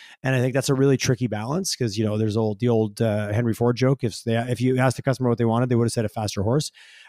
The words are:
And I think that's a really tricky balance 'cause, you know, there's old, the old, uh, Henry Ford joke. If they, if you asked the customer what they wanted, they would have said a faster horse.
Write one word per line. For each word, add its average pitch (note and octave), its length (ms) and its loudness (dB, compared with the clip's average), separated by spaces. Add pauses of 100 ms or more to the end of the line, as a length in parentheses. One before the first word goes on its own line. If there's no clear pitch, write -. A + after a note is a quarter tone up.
(220)
And C3 120 0
I B2+ 60 2
think B2+ 120 0
that's C3 160 -2
a C#3 60 2
really C3+ 240 4
tricky B2 280 0
balance A#2 480 -6
'cause, G#2+ 220 -4
you A2 80 0
know, G#2+ 140 0
there's G#2+ 180 0
old, G#2+ 240 -2
the A#2+ 80 0
old, A2 320 0
uh, G#2 320 0
Henry A#2 220 0
Ford A#2+ 220 2
joke. B2+ 280 0
If - 200 -6
they, A2+ 120 0
if A#2 240 -2
you B2+ 180 2
asked B2+ 180 2
the - 60 -12
customer B2+ 280 0
what A2+ 80 0
they A#2 80 2
wanted, A#2 240 0
they B2 40 2
would A#2 120 2
have A#2 60 -2
said A2+ 120 0
a G#2 60 -4
faster G#2+ 320 -4
horse. B2+ 280 0 (380)